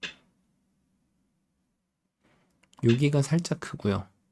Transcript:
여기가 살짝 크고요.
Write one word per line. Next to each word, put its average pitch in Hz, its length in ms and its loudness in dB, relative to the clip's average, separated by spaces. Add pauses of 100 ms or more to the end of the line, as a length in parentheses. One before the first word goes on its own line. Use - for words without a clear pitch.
(2750)
여기가 139 400 4
살짝 165 380 -2
크고요. 98 480 -4 (240)